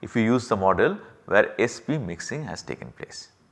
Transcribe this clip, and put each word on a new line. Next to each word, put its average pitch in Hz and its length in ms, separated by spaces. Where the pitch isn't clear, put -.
if - 140
we 117 80
use 117 240
the 113 80
model 95 420
where - 340
S 120 220
P 156 160
mixing 123 480
has 85 160
taken - 300
place. - 380